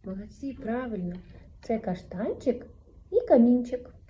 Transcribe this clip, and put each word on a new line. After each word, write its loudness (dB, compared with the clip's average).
Молодці, -10
правильно, -6
це -2
каштанчик -4
і 2
камінчик. 4